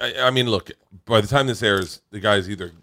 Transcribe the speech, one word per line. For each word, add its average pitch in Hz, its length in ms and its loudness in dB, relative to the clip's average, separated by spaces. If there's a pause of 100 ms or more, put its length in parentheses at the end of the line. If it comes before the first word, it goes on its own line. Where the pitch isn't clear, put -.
I, 120 220 -6
I 127 80 4
mean, 127 180 0
look, 101 220 -2 (340)
by 110 160 2
the 101 60 0
time 135 200 2
this 113 160 -4
airs, 98 380 0 (100)
the 104 80 -12
guy's 98 300 2
either 90 220 -10 (120)